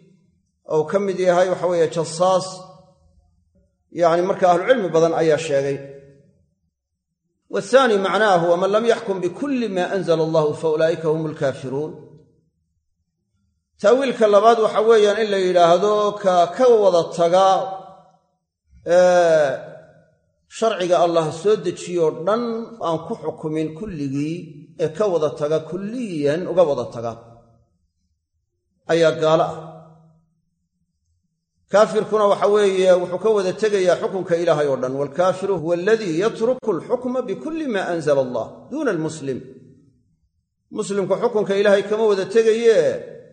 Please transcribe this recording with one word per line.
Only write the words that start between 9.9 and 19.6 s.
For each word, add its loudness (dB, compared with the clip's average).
أنزل 0
الله 0
فأولئك -2
هم -2
الكافرون. -6
Ta'wiilka 2
labaad 6
waxa 0
weeyaan 4
in -2
la -2
yidhaahdo 2
ka, 2
ka 2
wada 4
taga, 2
ee, 4